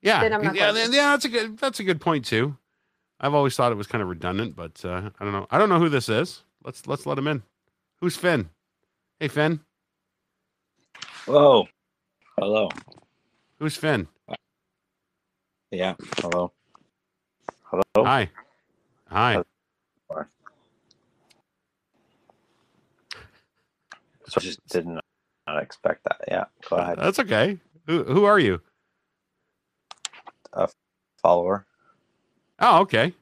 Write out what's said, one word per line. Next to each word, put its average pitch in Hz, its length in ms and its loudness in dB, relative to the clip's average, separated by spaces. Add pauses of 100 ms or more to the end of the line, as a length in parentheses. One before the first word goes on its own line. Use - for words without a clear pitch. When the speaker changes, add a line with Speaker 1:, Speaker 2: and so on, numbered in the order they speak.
Speaker 1:
Yeah. 214 180 4
Speaker 2:
Then 220 120 2
I'm 208 100 0
not 190 120 0
Speaker 1:
Yeah, 208 160 2
Speaker 2:
going 226 200 0
to. 262 40 2
Speaker 1:
yeah, 285 160 4
that's 285 140 0
a 269 40 -2
good, 220 280 -4
that's 269 220 -4
a 220 40 -6
good 180 180 0
point 151 240 0
too. 131 320 -2 (640)
I've 143 140 -2
always 139 220 2
thought 123 160 2
it 113 40 -2
was 104 120 -8
kind 113 160 -4
of 92 40 -4
redundant, 90 480 -6
but, 82 300 -16
uh, 92 240 -8 (100)
I - 40 -10
don't 101 100 -6
know. 101 180 -6
I 131 80 2
don't 208 100 2
know 180 100 2
who 170 100 2
this 135 200 -2
is. 120 340 -2 (200)
Let's, - 240 -16
let's 139 180 -8
let 147 140 -4
him 139 80 -4
in. 143 160 -4 (580)
Who's 175 160 -4
Finn? 139 320 0 (680)
Hey, 156 80 -6
Finn. 156 320 0 (1700)
Speaker 3:
Hello. 139 420 6 (720)
Hello. 104 300 0 (920)
Speaker 1:
Who's 151 180 -4
Finn? 123 300 -2 (1600)
Speaker 3:
Yeah. 92 220 -2 (240)
Hello. 87 340 -4 (1120)
Hello. 92 200 -2 (220)
Speaker 1:
Hi. 107 240 2 (800)
Hi. 113 240 2
Speaker 3:
Hello. 107 100 0 (4000)
So - 100 -2
I - 40 4
just 92 260 -12
did 87 200 -4
not 82 160 -12 (580)
expect - 440 -6
that. - 220 -4
Yeah. 92 180 -4 (240)
Go 87 80 -2
ahead. 87 200 -4
Speaker 1:
That's - 220 -2
okay. 185 400 0 (280)
Who, 160 160 0
who 180 220 2
are 208 140 6
you? 95 220 2 (1900)
Speaker 3:
A 92 160 -2 (520)
follower. 87 440 2 (960)
Speaker 1:
Oh, 202 220 6
okay. 170 400 2